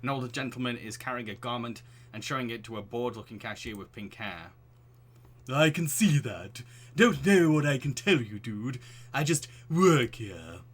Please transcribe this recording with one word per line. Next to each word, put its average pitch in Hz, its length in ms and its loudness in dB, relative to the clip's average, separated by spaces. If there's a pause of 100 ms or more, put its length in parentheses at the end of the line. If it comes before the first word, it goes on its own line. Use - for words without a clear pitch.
An 123 60 -6
older 131 200 -4
gentleman 123 480 -6
is 104 200 -12
carrying 123 320 -8
a 101 60 -10
garment 117 480 -8 (300)
and 117 120 -12
showing 127 260 -4
it 113 140 -8
to 113 120 -10
a 104 60 -8
bored-looking 110 560 -6
cashier 107 380 -10
with 95 160 -14
pink 104 220 -14
hair. 90 380 -12 (1000)
I 151 180 6
can 160 180 -2
see 151 300 4
that. 101 440 -6 (340)
Don't 170 280 4
know 175 260 6
what 151 160 4
I 139 120 2
can 135 160 -4
tell 180 260 2
you, 104 180 -8
dude. 117 400 -8 (340)
I 143 120 0
just 147 240 0 (220)
work 160 460 6
here. 85 440 -12 (140)